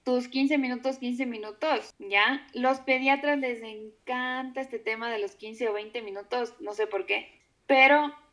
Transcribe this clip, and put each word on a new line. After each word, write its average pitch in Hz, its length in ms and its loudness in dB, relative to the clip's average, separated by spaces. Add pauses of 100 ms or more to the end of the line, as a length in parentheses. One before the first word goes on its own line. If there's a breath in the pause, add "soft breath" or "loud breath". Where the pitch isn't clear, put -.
tus 247 240 0
quince 277 300 2
minutos, 262 400 -2
quince 247 300 -4
minutos, 220 720 -4
¿ya? 208 540 0
Los 262 260 0
pediatras 277 580 2
les 247 240 -4
encanta 254 1000 -8
este 262 180 -8
tema 220 320 -6
de 220 80 -4
los 202 160 -6
quince 220 340 -6
o 208 40 0
veinte 214 280 -8
minutos, 208 580 -6
no 208 140 -10
sé - 140 -2
por 190 180 -4
qué, - 340 -6 (280)
pero 285 480 8 (180)